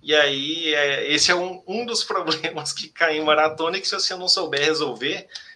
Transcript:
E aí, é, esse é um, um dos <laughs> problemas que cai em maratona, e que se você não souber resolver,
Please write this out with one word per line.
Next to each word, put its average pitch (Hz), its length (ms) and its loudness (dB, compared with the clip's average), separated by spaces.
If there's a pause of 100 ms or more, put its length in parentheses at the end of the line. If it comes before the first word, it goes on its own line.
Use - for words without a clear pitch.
E 147 140 0
aí, 151 580 2
é, 143 380 0
esse 151 200 4
é 180 40 6
um, 180 320 -4
um 226 180 -4
dos 233 180 -4
<laughs> - 20 -6
problemas 160 680 -4
que - 160 -10
cai 160 280 0
em 156 60 -2
maratona, 156 540 2
e 190 40 -4
que - 60 -4
se - 60 -2
você 185 220 -2
não 180 120 -6
souber 151 340 2
resolver, 147 640 0 (280)